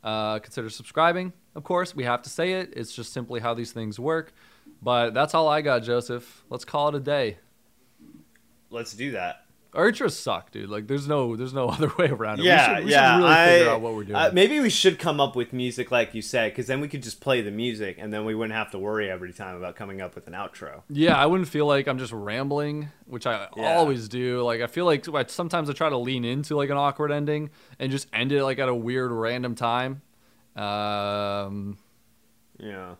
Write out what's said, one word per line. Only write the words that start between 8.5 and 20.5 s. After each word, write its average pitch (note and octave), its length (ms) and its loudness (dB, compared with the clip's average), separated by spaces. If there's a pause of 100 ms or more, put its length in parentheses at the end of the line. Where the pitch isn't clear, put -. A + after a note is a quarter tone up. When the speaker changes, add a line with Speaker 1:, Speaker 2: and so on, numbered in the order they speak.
Speaker 2:
Let's A#2 240 -10
do C3 180 -6
that. F#2 320 -6 (280)
Speaker 1:
Our F3+ 200 4
intros A#3 220 -2
suck, - 360 -6
dude. G#2 180 -10
Like, G#2 200 -8
there's C#3 200 -4
no, C3 280 0
there's B2+ 180 -8
no C3 140 0
<laughs> - 20 2
other D3 300 0
way E3+ 80 4
around G#2+ 320 -2
it. E3+ 60 0
Speaker 2:
Yeah, D#3 240 8
Speaker 1:
we G2+ 80 2
should, - 80 -4
we - 60 2
Speaker 2:
yeah, C3+ 260 8
Speaker 1:
should F3+ 60 6
really D#3+ 120 8 (220)
figure E3+ 120 8
Speaker 2:
I, A#2 60 4
Speaker 1:
out A2+ 60 -2
what A2+ 120 -4
we're G#2+ 100 -6
doing. G#2 120 -6
Speaker 2:
uh, D#3 180 4
maybe A3+ 260 6
we B3 120 4
should F3+ 260 4
come D3+ 220 -2
up C#3 160 2
with B2 180 -4
music, B2 380 -4
like A#2+ 240 2
you G#2+ 80 -6
said, A2+ 320 -2
'cause B2 100 -6
then C3 160 -2
we D3 60 -6
could C#3+ 160 -10
just - 180 -12
play B2+ 200 2
the G2+ 100 -4
music, G#2+ 480 -6
and G#2+ 120 -8
then G#2+ 140 -4
we A2 80 -2
wouldn't A2 240 -4
have G#2+ 140 -6
to G2 80 -10
worry G#2 320 -4
every F2+ 200 -10
time F#2 240 -12
about F2 200 -10
coming G2 260 -12
up F2+ 140 -12
with F2 100 -18
an D#2+ 80 -18
outro. F2+ 560 -14